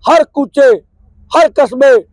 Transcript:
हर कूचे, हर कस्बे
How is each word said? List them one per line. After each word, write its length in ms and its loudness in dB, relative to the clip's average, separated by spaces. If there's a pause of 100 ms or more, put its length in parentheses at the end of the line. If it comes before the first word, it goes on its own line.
हर 140 2
कूचे, 440 -2 (680)
हर 120 0
कस्बे 420 0 (220)